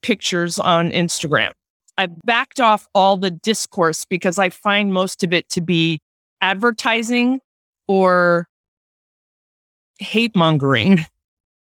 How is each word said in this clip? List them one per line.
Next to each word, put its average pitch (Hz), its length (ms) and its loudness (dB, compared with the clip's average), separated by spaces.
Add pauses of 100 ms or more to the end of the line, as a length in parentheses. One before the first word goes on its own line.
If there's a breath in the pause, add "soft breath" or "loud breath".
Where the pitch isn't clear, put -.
pictures 175 560 -4
on 170 320 2
Instagram. 156 600 0 (460)
I've 180 260 -4
backed 233 380 -2
off 214 340 2
all 196 220 4
the 185 140 -2
discourse 170 760 -2
because 185 340 -4
I 185 120 0
find 202 420 -2
most 185 320 -4
of 170 80 -2
it 175 160 -2
to - 120 -6
be 165 400 0 (400)
advertising 233 1000 0 (480)
or 180 580 2 (1500)
hate 220 380 -2
mongering. 156 680 2 (580)